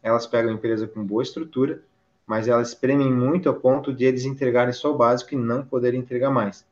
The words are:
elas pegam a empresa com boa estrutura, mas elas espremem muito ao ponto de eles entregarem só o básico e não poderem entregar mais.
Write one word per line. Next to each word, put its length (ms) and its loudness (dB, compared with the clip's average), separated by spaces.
elas 240 0
pegam 240 0
a 20 -4
empresa 340 -2
com 160 -10
boa 200 -2
estrutura, 580 -4
mas 200 -2
elas 220 2
espremem 420 2
muito 380 2
ao 60 2
ponto 360 0
de 140 -2
eles 200 2
entregarem 480 0
só 200 -2
o 40 -4
básico 360 2
e 40 -2
não 280 -2
poderem 340 -2
entregar 300 -2
mais. 420 -2